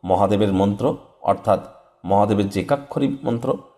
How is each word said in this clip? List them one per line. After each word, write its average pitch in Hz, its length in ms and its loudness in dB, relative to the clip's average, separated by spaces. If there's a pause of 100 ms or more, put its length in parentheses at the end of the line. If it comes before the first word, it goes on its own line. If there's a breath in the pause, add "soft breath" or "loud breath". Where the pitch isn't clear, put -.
মহাদেবের 98 500 2
মন্ত্র, 101 440 0 (240)
অর্থাৎ - 380 0 (460)
মহাদেবের 101 440 2
যে 98 120 -4
একাক্ষরী 139 600 -4
মন্ত্র 123 340 -2 (200)